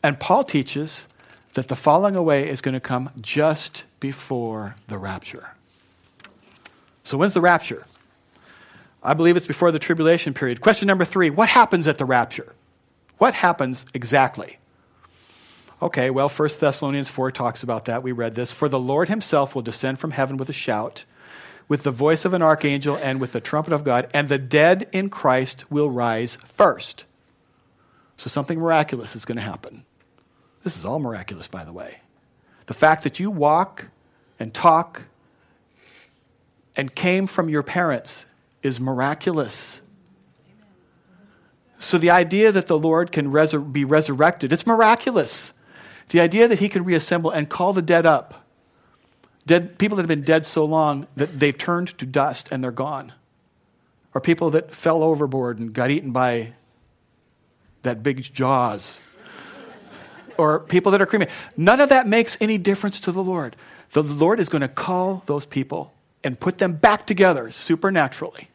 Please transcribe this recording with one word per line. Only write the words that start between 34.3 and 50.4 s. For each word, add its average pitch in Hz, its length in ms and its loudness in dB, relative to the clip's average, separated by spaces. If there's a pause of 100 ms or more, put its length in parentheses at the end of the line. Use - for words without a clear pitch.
and 110 140 -10
talk 165 480 2 (1700)
and 135 200 -6
came 185 320 0
from 170 240 -4
your 147 120 0
parents 156 640 -4 (380)
is 127 180 -4
miraculous. 135 1040 -4 (2000)
So - 200 0
the 170 120 4
idea 180 400 6
that 190 160 2
the 165 120 2
Lord 160 340 0
can 143 180 -2
resur-, 151 400 2
be 143 140 0
resurrected, 151 720 2
it's - 120 -4
miraculous. 226 880 2 (580)
The 170 100 4
idea 190 260 6
that 220 140 2
he 202 80 2
can 185 160 -2
reassemble 170 480 0
and 151 160 -2
call 185 240 -2
the 185 100 0
dead 165 240 4
up, - 400 2 (960)
dead, 170 320 2
people 208 200 0
that 185 60 0
have 165 60 -2
been 151 140 0
dead 160 240 2